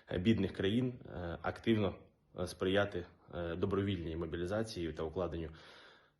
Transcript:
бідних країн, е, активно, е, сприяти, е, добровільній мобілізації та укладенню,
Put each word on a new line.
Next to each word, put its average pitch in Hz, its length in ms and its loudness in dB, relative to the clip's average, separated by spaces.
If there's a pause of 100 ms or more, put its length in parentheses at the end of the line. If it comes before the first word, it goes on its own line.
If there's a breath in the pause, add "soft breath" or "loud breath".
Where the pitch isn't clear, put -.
(200)
бідних 95 340 4
країн, 120 400 2 (120)
е, 87 360 -6
активно, 104 540 2 (440)
е, 90 80 0
сприяти, 95 580 0 (300)
е, 85 200 -2
добровільній 92 600 0
мобілізації 85 800 -2
та 80 100 -4
укладенню, 82 460 -2 (720 loud breath)